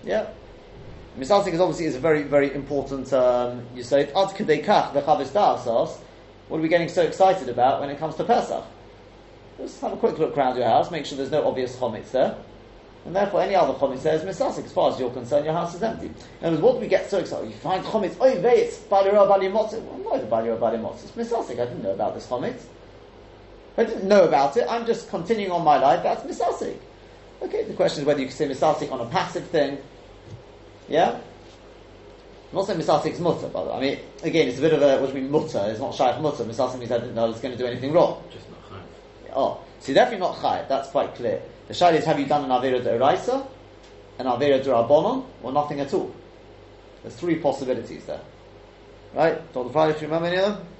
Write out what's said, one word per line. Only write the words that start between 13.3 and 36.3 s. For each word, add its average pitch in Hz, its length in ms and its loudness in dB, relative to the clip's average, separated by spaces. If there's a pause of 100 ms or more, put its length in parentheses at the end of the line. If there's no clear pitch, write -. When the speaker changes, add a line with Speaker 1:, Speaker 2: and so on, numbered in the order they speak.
Speaker 1:
any 196 140 0
other 147 180 4
chometz 127 300 -2
there 156 120 2
is 160 80 -2
misasik. 185 420 -4
As - 80 -16
far 160 180 2
as - 80 -8
you're 123 120 -4
concerned, 127 340 -2
your 156 80 -2
house 170 200 -4
is 180 80 -8
empty. - 260 -6
In - 60 -12 (280)
other 165 100 0
words, 156 100 0
what 247 120 6
do 233 60 -2
we 214 80 -6
get - 220 0
so 190 100 0
excited? 151 300 -6
You 107 60 -14
find 180 280 -4
chometz, 190 360 -2
oy 240 220 4
vey, 226 200 6
it's - 160 -2
Bali 196 320 2
Ra, 202 160 8
Bali 190 220 4
Motz. 208 240 0
Well, - 320 -10
why 427 140 -2
the - 80 -4
Bali 113 240 0
Ra, 110 80 -2
Bali 117 200 0
Motz? - 260 -8
It's - 80 -18
misasik. 226 480 -4
I 120 60 0
didn't 117 160 -10
know 98 100 -2
about 98 240 -2
this - 120 -12
chometz. 156 280 -4
If - 1200 -18
I 226 80 4
didn't 190 200 -6
know 196 180 8
about 143 340 4
it, 240 120 2
I'm 233 160 -4
just - 240 -2
continuing 196 420 -4
on 175 120 0
my 139 140 6
life. 139 260 4
That's - 200 -2
misasik. - 540 -4 (640)
Okay, - 220 -4
the - 100 -8
question 165 280 0
is 139 60 0
whether 143 120 2
you 131 80 -4
can - 80 -12
say 147 140 -2
misasik 147 420 0
on 131 80 -6
a 117 60 -6
passive 170 420 -4
thing. 143 300 0 (1120)
Yeah? 175 220 2 (1400)
I'm - 40 -8
not 196 100 0
saying 190 140 -4
misasik 151 340 2
is - 80 -10
mutter, - 260 0
but 87 240 -6
I 113 80 -6
mean, 135 200 -2 (240)
again, 151 260 2
it's 117 80 -6
a 123 40 -4
bit 156 120 4
of 139 80 4
a, 135 180 6
what 131 120 -2
do 139 60 -6
you 131 60 -4
mean 139 80 -4
mutter? 123 360 0
It's 110 120 -4
not 135 160 -6
shaykh 131 240 2
mutter. 151 240 -2